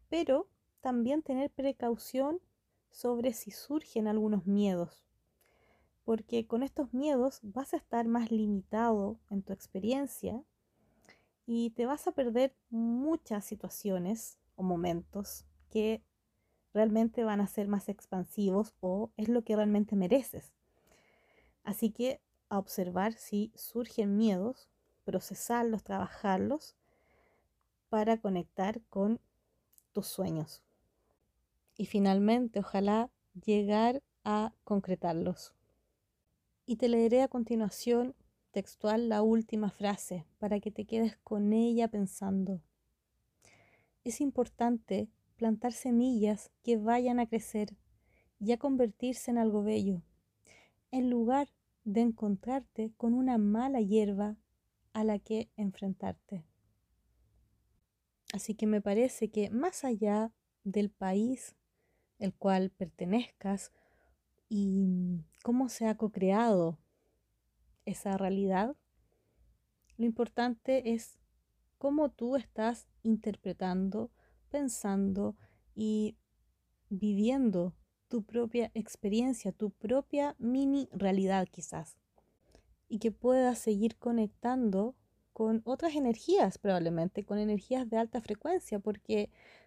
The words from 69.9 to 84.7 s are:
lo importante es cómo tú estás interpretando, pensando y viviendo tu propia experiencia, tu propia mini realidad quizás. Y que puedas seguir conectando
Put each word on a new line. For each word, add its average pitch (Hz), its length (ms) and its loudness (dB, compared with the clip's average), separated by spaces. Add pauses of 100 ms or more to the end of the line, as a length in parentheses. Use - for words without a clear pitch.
lo 226 80 -2
importante 240 880 0
es - 260 -6 (600)
cómo 285 320 2
tú 240 260 -2
estás 226 500 -4 (160)
interpretando, 196 1080 -2 (400)
pensando 202 840 -2 (380)
y 214 420 0 (760)
viviendo 202 840 2 (340)
tu 226 160 -4
propia 233 500 -2
experiencia, 220 800 -2
tu 214 180 -4
propia 285 680 -2
mini 269 540 0
realidad 190 580 2
quizás. 160 460 -12 (920)
Y 220 100 -6
que 220 140 0
puedas 247 460 4
seguir 220 380 2
conectando 233 960 0 (380)